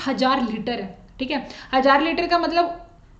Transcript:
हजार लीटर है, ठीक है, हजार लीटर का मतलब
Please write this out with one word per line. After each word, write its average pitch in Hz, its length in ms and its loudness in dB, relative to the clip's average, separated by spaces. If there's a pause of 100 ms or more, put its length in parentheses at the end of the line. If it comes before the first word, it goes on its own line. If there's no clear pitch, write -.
हजार 262 360 0
लीटर 220 380 -4
है, 190 160 -12 (220)
ठीक - 120 -6
है, 285 160 -4 (280)
हजार 277 280 6
लीटर 330 240 0
का 339 120 2
मतलब 339 440 0 (380)